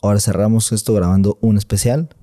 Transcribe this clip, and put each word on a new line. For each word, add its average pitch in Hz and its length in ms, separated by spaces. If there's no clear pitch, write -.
ahora 101 180
cerramos 107 540
esto 110 200
grabando 98 480
un 107 160
especial 120 520